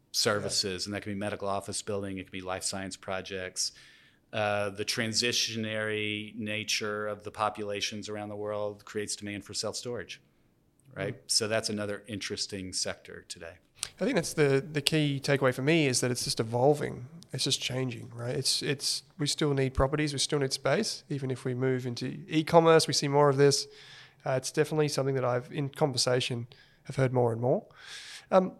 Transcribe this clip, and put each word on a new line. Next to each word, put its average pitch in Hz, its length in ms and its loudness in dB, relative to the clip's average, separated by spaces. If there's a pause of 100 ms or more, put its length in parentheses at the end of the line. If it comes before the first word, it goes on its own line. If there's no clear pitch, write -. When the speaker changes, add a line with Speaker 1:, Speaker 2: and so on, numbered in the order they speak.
(120)
Speaker 1:
services, 101 720 0
Speaker 2:
Yeah. - 20 -8
Speaker 1:
and 104 80 -6
that 101 80 -4
can 107 100 -8
be 98 60 -6
medical 101 300 -4
office 98 340 -4
building, 101 340 -6
it 90 80 -10
can - 80 -18
be 95 80 -10
life 92 220 -6
science 95 340 -6
projects. 92 760 -6 (600)
Uh, 104 360 0
the 98 160 -6
transitionary 107 1500 -2
nature 107 720 -4
of 104 160 -6
the 104 80 -10
populations 104 800 -4
around 104 200 -8
the 104 80 -10
world 104 480 -4
creates 104 300 -6
demand 104 300 -8
for 101 100 -14
self-storage, 107 640 -6 (720)
right? 104 220 -6
Speaker 2:
Mm. - 140 -18
Speaker 1:
So - 180 2
that's 110 240 0
another 104 380 -4
interesting 98 640 -6
sector 87 560 -6
today. 87 300 -14 (420)
Speaker 2:
I 185 40 0
think 247 120 2
that's 165 160 -2
the, 139 400 4
the 151 80 0
key 147 420 2
takeaway 135 320 2
for 131 80 -4
me 151 240 4
is 127 140 2
that 123 100 2
it's 123 140 -2
just - 160 -4
evolving. 127 640 2 (260)
It's 131 120 -4
just 135 180 0
changing, 120 500 -4
right? 120 220 -6
It's, - 260 0
it's, - 440 -2 (160)
we 143 80 0
still 147 260 2
need 135 180 2
properties, 147 400 2
we 139 60 -6
still 143 220 0
need 135 120 0
space. 170 560 -2
Even 139 220 -4
if 123 140 -6
we 127 100 -2
move 131 320 0
into 127 400 -6
e-commerce, 160 600 8
we 147 40 -2
see 147 140 2
more 143 220 6
of 139 80 4
this. 139 320 6 (580)
Uh, 143 60 0
it's 131 180 -2
definitely 151 380 2
something 139 260 0
that 127 100 0
I've, 123 280 0
in 143 160 -4
conversation, 127 800 0 (360)
have - 120 -8
heard 131 160 2
more 123 180 4
and 113 100 -2
more. 139 260 2 (680)
Um, 185 280 6